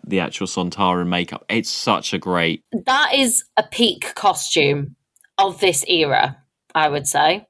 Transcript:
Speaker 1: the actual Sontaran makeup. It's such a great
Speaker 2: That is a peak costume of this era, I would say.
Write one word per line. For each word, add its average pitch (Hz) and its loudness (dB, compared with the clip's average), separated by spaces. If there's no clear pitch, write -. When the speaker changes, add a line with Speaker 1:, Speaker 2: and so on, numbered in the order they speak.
Speaker 1:
the 95 -2
actual 90 -4
Sontaran 90 0
makeup. 87 -4
It's 110 -2
such - -2
a 95 -4
great 85 -2
Speaker 2:
That 277 2
is 262 2
a 214 2
peak - -2
costume 143 0
of 196 2
this 185 2
era, 143 2
I 156 2
would 143 -4
say. 160 2